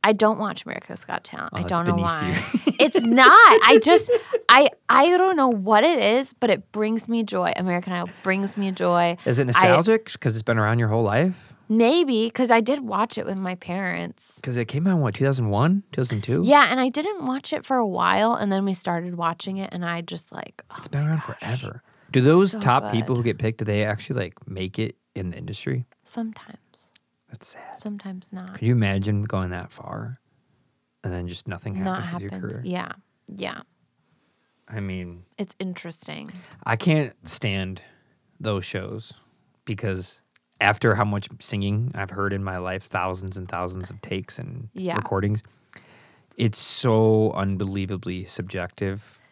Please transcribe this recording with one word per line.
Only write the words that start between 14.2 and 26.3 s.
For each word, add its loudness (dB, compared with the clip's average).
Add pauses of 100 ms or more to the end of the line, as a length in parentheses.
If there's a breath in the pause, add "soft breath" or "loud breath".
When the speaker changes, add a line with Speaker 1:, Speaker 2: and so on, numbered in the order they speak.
Speaker 2:
'Cause -4
it -2
came -2
out 4
in, 2
what, 0
two 0
thousand 2
one, 2 (100)
two -4
thousand -2
two? 0
Speaker 1:
Yeah, 6
and 0
I 2
didn't -4
watch -6
it -6
for 0
a 0
while, 2
and -2
then 0
we -2
started -6
watching -6
it, -8
and -6
I -4
just, -12
like, -14
oh -18
Speaker 2:
It's -16
been -4
Speaker 1:
my 0
Speaker 2:
around -2
Speaker 1:
gosh. -12
Speaker 2:
forever. -8 (300 soft breath)
Do 2
those 6
Speaker 1:
So -6
Speaker 2:
top 2
people 0
Speaker 1:
good. -2
Speaker 2:
who -2
get -2
picked, -2
do -6
they 0
actually, -4
like, -10
make -8
it -4 (200)
in -6
the -12
industry? -8 (160)
Speaker 1:
Sometimes. -14 (380)